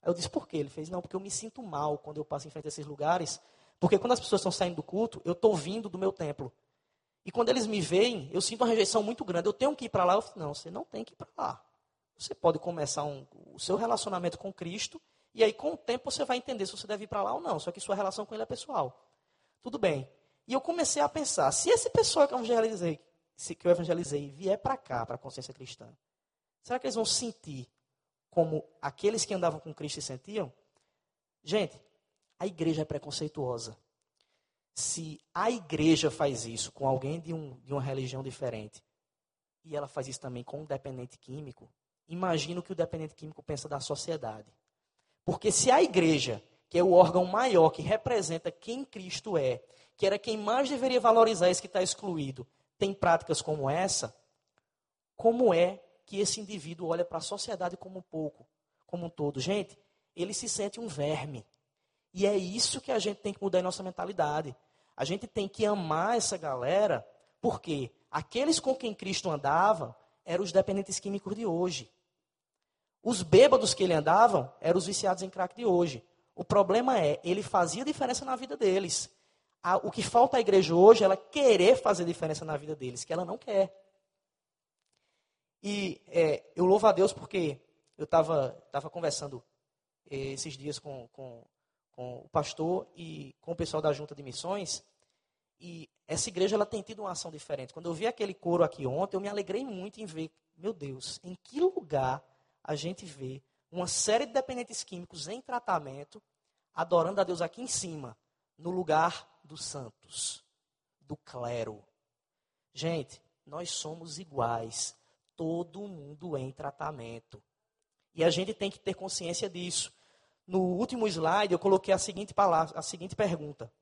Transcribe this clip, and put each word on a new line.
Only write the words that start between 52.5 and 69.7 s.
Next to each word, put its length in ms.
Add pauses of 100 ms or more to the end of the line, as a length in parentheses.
tem 160
práticas 480
como 300
essa, 440 (1040)
como 380
é 260 (240)
que 140
esse 220
indivíduo 480
olha 160
pra 160
sociedade 560
como 240
um 20
pouco, 440 (400)
como 200
um 40
todo? 280
Gente, 400 (380)
ele 180
se 140
sente 320
um 80
verme. 580 (680)
E 140
é 100
isso 440
que 100
a 80
gente 200
tem 140
que 100
mudar 180
em 20
nossa 220
mentalidade. 720 (400)
A 80
gente 240
tem 180
que 180
amar 520
essa 200
galera, 680 (340)
porque 520 (180)
aqueles 480
com 160
quem 180
Cristo 380
andava 640 (280)